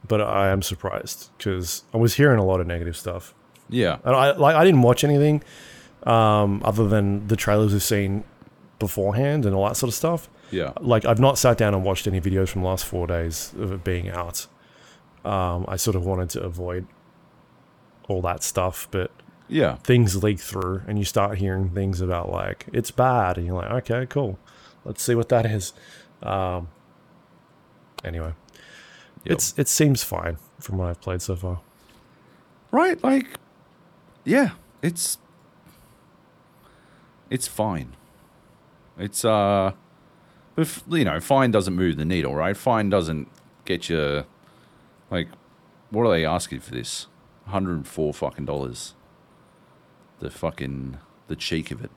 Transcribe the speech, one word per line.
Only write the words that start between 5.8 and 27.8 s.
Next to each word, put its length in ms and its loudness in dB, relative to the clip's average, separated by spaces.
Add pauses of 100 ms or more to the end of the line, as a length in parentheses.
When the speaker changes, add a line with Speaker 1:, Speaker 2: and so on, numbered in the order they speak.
Speaker 1:
um, 600 4
other 220 2
than 420 2
the 80 2
trailers 360 2
we've 100 2
seen 420 0 (540)
beforehand 680 0
and 100 2
all 120 2
that 100 -2
sort 120 -2
of 60 -4
stuff. 340 -2 (220)
Speaker 2:
Yeah. 300 -4
Speaker 1:
Like, 240 2
I've 160 4
not 180 6
sat 200 4
down 160 2
and 100 0
watched 220 -2
any 140 0
videos 280 0
from 140 -4
the 60 0
last 160 -4
four 220 -4
days 520 -4
of 140 -6
it 100 -8
being 260 -4
out. 380 -8 (760)
Um, 440 -2
I 80 -6
sort 200 0
of 100 -2
wanted 240 -2
to 120 -6
avoid 440 -8 (1200)
all 160 -2
that 200 -4
stuff, 480 -4
but 200 -4 (380)
Speaker 2:
Yeah. 340 2
Speaker 1:
things 400 4
leak 180 2
through 460 -4
and 120 -4
you 60 0
start 320 0
hearing 320 0
things 320 -2
about, 300 -2
like, 420 -6
"It's 180 -2
bad," 460 2
and 100 -4
you're 100 -4
like, 140 -6 (200)
"Okay, 160 -2
cool. 320 -4 (480)
Let's 160 -8
see 120 2
what 140 0
that 160 4
is." 300 -2 (480)
Um, 460 -4 (1300)